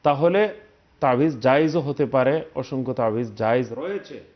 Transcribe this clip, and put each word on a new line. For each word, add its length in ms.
তাহলে 500
তাবিজ 400
জায়েজও 400
হতে 260
পারে। 400
অসংখ্য 380
তাবিজ 440
জায়েজ 360
রয়েছে 500